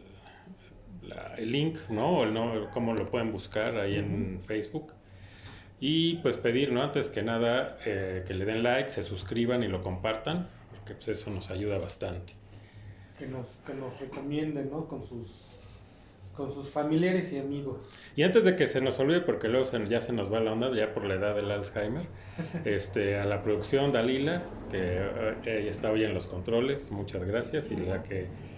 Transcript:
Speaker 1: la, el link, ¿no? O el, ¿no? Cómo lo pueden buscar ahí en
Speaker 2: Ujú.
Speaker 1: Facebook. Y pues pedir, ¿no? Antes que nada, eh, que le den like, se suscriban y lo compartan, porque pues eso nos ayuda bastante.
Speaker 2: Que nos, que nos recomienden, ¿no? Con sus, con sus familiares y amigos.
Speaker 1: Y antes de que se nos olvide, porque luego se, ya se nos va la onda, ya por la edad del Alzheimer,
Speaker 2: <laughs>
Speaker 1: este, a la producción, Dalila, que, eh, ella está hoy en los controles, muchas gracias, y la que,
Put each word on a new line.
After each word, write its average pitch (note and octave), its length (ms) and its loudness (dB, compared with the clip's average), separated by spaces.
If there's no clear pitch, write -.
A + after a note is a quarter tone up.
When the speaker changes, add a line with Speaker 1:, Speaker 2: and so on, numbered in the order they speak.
Speaker 1:
la, - 340 -12
el A2+ 160 -4
link, D3+ 260 0
¿no? C3+ 300 4
O B2 60 4
el, G#2+ 100 2
¿no? A2+ 360 0
Cómo A#2 240 0
lo A2 160 -2
pueden A2+ 220 0
buscar A2 440 -2
ahí G2+ 200 2
en G2 400 -2
Speaker 2:
Ujú. F2+ 100 -10
Speaker 1:
Facebook. G#2+ 460 -4
Y E3 360 4
pues C3+ 200 2
pedir, B2+ 360 2
¿no? B2 100 4
Antes C#3+ 260 0
que G#2 140 -2
nada, A#2 640 2
eh, F#2+ 400 -2
que F#2+ 80 -6
le F#2 100 -2
den A2 180 0
like, C3 280 2
se - 120 -4
suscriban A#2 600 0
y G2+ 60 0
lo F#2 140 -2
compartan, A2 680 -2
porque G#2 240 -14
pues - 140 -8
eso G#2 220 -4
nos F#2+ 200 -6
ayuda G2 280 -2
bastante. F#2 560 -6
Speaker 2:
Que C3 80 -10
nos, B2+ 400 -10
que D3 80 -6
nos C3 240 -8
recomienden, C#3+ 720 -2
¿no? D#3 160 -4
Con B2+ 160 -8
sus, - 560 -12
con C#3+ 160 -6
sus C#3 160 -10
familiares D#3+ 640 2
y C#3 60 -2
amigos. C#3 560 -6
Speaker 1:
Y D3 100 6
antes F#3 200 8
de F3+ 120 8
que C#3+ 100 6
se C3 160 2
nos C3 160 2
olvide, D#3+ 240 6
porque A2 260 2
luego B2+ 160 6
se, A#2 220 0
ya A#2 160 2
se B2 100 -4
nos G2+ 180 0
va A2+ 100 4
la A2 120 4
onda, B2 240 2
ya G#2+ 160 4
por G2+ 140 -2
la F#2+ 80 2
edad G#2 200 2
del G#2 160 2
Alzheimer, G#2+ 540 -2
Speaker 2:
<laughs> D#3+ 320 -6
Speaker 1:
este, G2+ 500 2
a G2+ 80 2
la G2+ 180 2
producción, C3+ 480 2
Dalila, C3+ 520 2
que, G2+ 120 -2
eh, G2 520 0
ella G#2 100 -2
está A2 200 0
hoy A2 140 4
en G#2 80 2
los F2+ 140 -2
controles, A#2+ 640 0
muchas G2+ 320 -4
gracias, A#2 460 -2
y G2+ 60 -2
la F#2 260 -2
que, F#2 240 -4